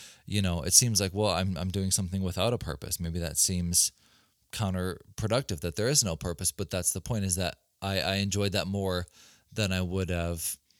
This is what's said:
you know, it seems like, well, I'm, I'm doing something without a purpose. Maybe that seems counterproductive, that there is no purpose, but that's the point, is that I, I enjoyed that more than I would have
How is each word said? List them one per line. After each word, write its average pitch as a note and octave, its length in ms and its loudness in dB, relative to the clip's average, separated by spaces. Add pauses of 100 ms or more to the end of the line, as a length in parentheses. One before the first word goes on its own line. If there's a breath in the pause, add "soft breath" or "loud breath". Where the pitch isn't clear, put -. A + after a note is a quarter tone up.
(260 loud breath)
you G2+ 160 0
know, E2+ 200 2
it F2 120 0
seems A2 260 6
like, F#2 140 0
well, G#2 160 4
I'm, F#2 260 2
I'm F#2 120 -2
doing F#2+ 240 0
something F#2+ 300 -2
without F#2+ 300 0
a A#2 60 -2
purpose. - 400 -6
Maybe E2+ 220 -4
that D#2+ 160 -4
seems F2 560 2 (580 soft breath)
counterproductive, F#2+ 1080 -2
that E2 160 -4
there G#2+ 120 0
is C#3+ 140 4
no E2+ 140 0
purpose, F2 340 -4
but - 200 -8
that's F2+ 220 0
the F#2 80 -6
point, G#2+ 240 -2
is F#2 120 0
that F2+ 200 -2 (240)
I, G2 200 0
I F#2 160 0
enjoyed G2+ 360 0
that F#2 140 0
more F#2+ 400 -2 (460 loud breath)
than G2+ 200 0
I F#2 80 0
would F#2 300 -2
have E2+ 460 -2 (240 soft breath)